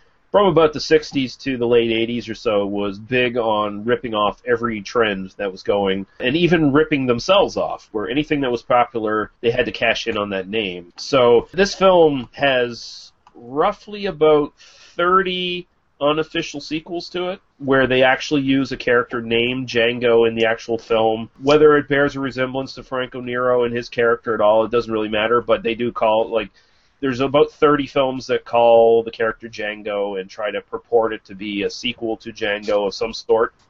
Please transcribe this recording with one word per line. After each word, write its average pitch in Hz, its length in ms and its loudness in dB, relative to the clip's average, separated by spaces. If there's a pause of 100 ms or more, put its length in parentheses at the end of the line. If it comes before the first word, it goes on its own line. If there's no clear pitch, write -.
(300)
from 196 160 4
about 156 260 4
the 139 80 -8
sixties 156 560 0
to 135 200 -6
the 120 100 -2
late 117 240 4
eighties 113 380 -2
or 110 60 -8
so, 101 320 -2
was 101 320 -6
big 123 380 -2
on 107 480 -2
ripping 117 300 -2
off 104 320 0
every 117 360 -2
trend 101 560 -2
that 101 120 -4
was 95 120 -18
going, 98 440 0 (140)
and 127 160 -2
even 160 360 2
ripping 147 340 0
themselves 123 500 0
off, 85 360 -6
where 104 160 -6
anything 143 340 -2
that 127 80 -2
was 120 120 -4
popular, 107 680 0 (100)
they 117 100 0
had 120 160 0
to 107 60 -6
cash - 340 -2
in 110 100 -4
on 101 140 -4
that 95 180 -6
name. 92 480 -8
So 120 560 4
this 190 220 0
film 160 580 4
has 123 800 -4 (220)
roughly 196 720 -6
about 151 520 2
thirty 180 1080 -2 (340)
unofficial 151 600 -2
sequels 165 500 -10
to 180 180 -6
it, 190 120 -10 (180)
where 135 280 2
they 127 160 4
actually 131 400 2
use 135 300 0
a 127 40 -6
character 120 440 0
named 120 480 -2
Django 117 580 2
in 113 80 0
the 113 120 2
actual 113 300 -2
film. 113 540 -2 (100)
Whether 147 360 6
it 143 120 0
bears 139 280 0
a 139 40 -6
resemblance 127 540 -6
to 120 80 -16
Franco 127 380 -8
Nero 123 420 0
and 120 140 0
his 120 120 -6
character 117 460 0
at 107 60 -4
all, 110 240 4
it 107 80 -4
doesn't 113 200 -2
really 107 160 -2
matter, 110 320 0
but 110 220 -2
they 113 140 -2
do 120 160 -4
call, 110 360 0
like, 107 220 -4 (480)
there's 131 220 -4
about 131 320 2
thirty 147 340 2
films 131 420 -2
that 120 160 -2
call 117 600 6
the 113 60 -8
character 113 380 -4
Django 104 720 -6
and 95 100 -12
try 104 220 -6
to 101 80 -6
purport 113 520 -2
it 107 140 -12
to 104 80 -18
be 101 280 -6
a 92 80 -2
sequel 117 480 -6
to 117 140 -14
Django 104 540 -2
of 92 80 -4
some 113 180 -6
sort. 113 420 0 (160)